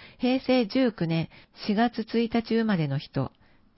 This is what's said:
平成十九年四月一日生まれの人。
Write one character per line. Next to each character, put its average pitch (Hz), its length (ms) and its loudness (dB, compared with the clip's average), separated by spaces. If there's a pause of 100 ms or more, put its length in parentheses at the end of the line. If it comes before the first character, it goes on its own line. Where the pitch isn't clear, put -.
(200)
平 254 200 2
成 254 260 2
十 254 280 0
九 170 120 -4
年 165 220 0 (400)
四 208 80 2
月 226 280 0
一 233 260 -2
日 233 120 0 (140)
生 226 80 2
ま 214 140 0
れ 156 100 0
の 139 100 -2
人。 - 360 -6 (440)